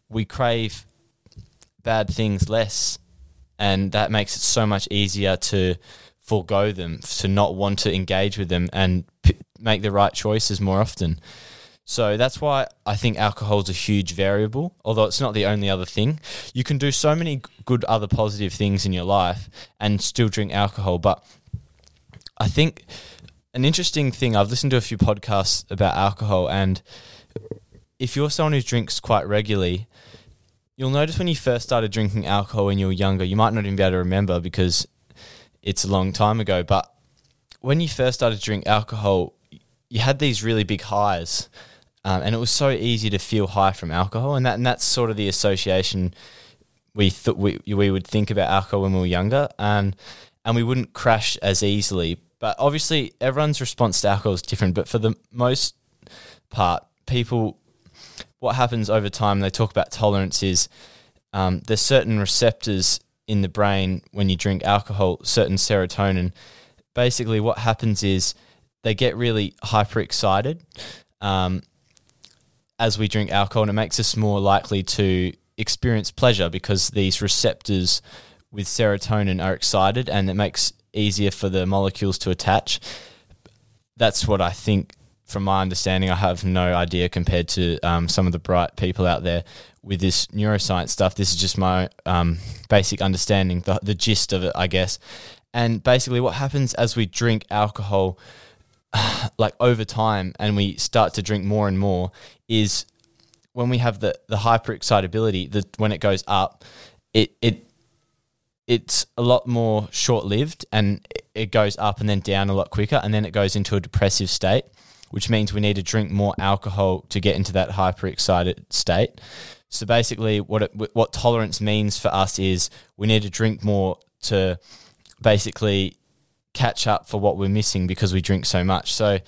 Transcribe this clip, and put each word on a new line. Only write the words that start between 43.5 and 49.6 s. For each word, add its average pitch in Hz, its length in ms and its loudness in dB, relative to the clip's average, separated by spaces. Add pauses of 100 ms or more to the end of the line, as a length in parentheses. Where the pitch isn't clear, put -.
from 85 200 -8
alcohol, 110 440 -2
and 127 120 0
that, 107 80 0
and 120 100 -2
that's - 180 0
sort 117 280 0
of 104 60 -4
the 104 100 -2
association 95 880 0 (800)
we 98 160 4
th-, - 260 -2
we, 95 300 0
we 101 240 2
would 95 160 -2
think 107 240 0
about 98 180 0
alcohol 98 320 0
when 95 120 0
we 92 80 2
were 90 40 0
younger, 101 440 0 (100)
and, 101 360 0 (480)